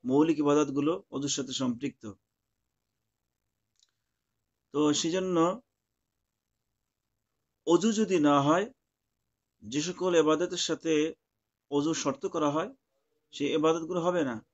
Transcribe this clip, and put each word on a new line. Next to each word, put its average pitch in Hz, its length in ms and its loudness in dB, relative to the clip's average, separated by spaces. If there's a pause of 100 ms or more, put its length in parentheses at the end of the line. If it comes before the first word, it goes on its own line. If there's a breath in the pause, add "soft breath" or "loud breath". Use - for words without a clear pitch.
মৌলিক 147 340 2
ইবাদতগুলো 143 720 0
অজুর 139 180 -6
সাথে 131 240 -6
সম্পৃক্ত। 123 580 -6 (2500)
তো 151 220 2
সেজন্য 180 680 0 (2000)
অজু 175 260 4
যদি 196 280 0
না 143 220 6
হয়, 170 320 2 (920)
যে 123 180 -4
সকল 175 340 -2
ইবাদতের 160 420 2
সাথে 160 580 -2 (560)
অজু 147 220 0
শর্ত 143 320 -4
করা 160 240 -2
হয়, 175 260 -4 (560)
সেই 135 220 -4
ইবাদতগুলো 165 480 0
হবে 175 220 0
না। 117 300 -6